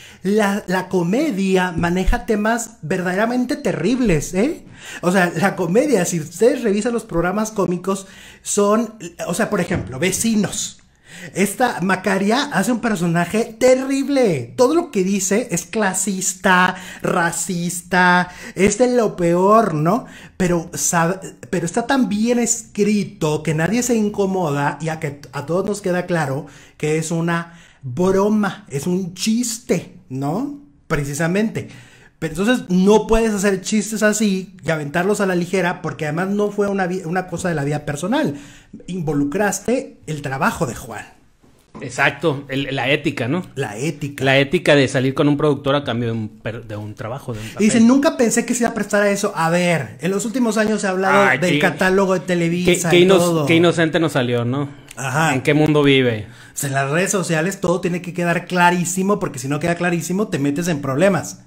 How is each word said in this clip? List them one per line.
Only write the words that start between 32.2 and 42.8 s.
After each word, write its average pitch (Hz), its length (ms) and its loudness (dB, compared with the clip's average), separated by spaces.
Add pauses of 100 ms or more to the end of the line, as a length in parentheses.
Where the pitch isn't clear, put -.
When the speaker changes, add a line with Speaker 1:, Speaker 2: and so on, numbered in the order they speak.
Speaker 1:
entonces 240 340 0
no 202 380 4
puedes 226 260 2
hacer 190 280 0
chistes 214 420 -2
así 202 600 0
y 143 60 -2
aventarlos 175 520 -2
a 196 40 2
la 185 80 0
ligera, 175 480 -2
porque 156 240 -6
además 170 240 -2
no 208 220 0
fue 202 160 0
una 196 180 0
vi-, 185 180 -4
una 180 240 -2
cosa 175 220 -4
de 165 60 0
la 143 80 -2
vida 147 200 -2
personal. 196 520 -2 (500)
Involucraste 185 1200 -2
el 156 160 -8
trabajo 139 460 -2
de 110 80 -6
Juan. 110 280 -14 (800)
Speaker 2:
Exacto, 143 680 -2
el, 135 260 -4
la 127 140 -2